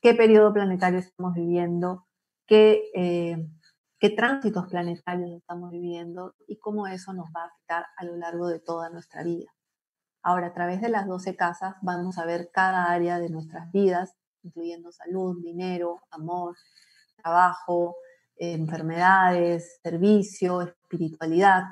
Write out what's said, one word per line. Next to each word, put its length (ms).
qué 140
periodo 400
planetario 440
estamos 360
viviendo, 720
qué, 380
eh, 520
qué 120
tránsitos 580
planetarios 640
estamos 380
viviendo 640
y 120
cómo 280
eso 260
nos 140
va 160
a 40
afectar 400
a 80
lo 120
largo 320
de 120
toda 280
nuestra 340
vida. 280
Ahora, 240
a 80
través 260
de 80
las 180
doce 300
casas, 460
vamos 340
a 80
ver 260
cada 400
área 280
de 100
nuestras 440
vidas, 420
incluyendo 480
salud, 520
dinero, 580
amor, 460
trabajo, 720
eh, 180
enfermedades, 1300
servicio, 800
espiritualidad. 1080